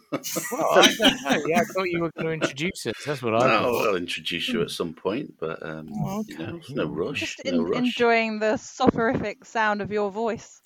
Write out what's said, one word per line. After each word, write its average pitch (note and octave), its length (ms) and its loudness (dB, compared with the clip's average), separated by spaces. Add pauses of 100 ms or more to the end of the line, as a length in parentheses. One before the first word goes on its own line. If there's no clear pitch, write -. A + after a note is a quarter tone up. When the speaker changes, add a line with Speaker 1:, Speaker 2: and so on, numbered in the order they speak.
(500)
Speaker 1:
Well, C4+ 220 0
I D#3+ 260 8
don't - 240 4
know. A#3 240 2
Yeah, E3 140 4
I E3+ 40 2 (100)
thought F#3+ 140 0
you E3+ 140 0
were E3 140 0
gonna D#3+ 140 -2
introduce D#3 560 -4
us. A2 80 0 (120)
That's C#3 160 -4
what A2+ 120 2
I A#2+ 120 6
Speaker 2:
No, A2 160 4
Speaker 1:
thought. A#2+ 260 2
Speaker 2:
I'll G2 80 2
introduce E2+ 520 -4
you E2+ 140 0
at - 80 -2
some F2 240 -4
point, - 440 -4
but, D#2+ 240 -6
um, D#2 260 -8 (160)
Speaker 1:
Oh, G3 240 -4
Speaker 2:
you - 100 -14
know, E2 180 -8
Speaker 1:
okay. E3 180 -14
Speaker 2:
no A2+ 100 -2
Speaker 1:
Yeah. D2+ 80 -2
Speaker 2:
rush, F#2+ 280 -4
Speaker 3:
Just D#4 260 -6
Speaker 2:
no C4+ 60 0
Speaker 3:
en-, C4 120 2
Speaker 2:
rush. A#3+ 140 0
Speaker 3:
enjoying A#3 600 2
the G#3+ 200 2
soporific A3 880 0
sound G#3+ 360 0
of F#3+ 80 -6
your G#3 200 0
voice. A3 560 -4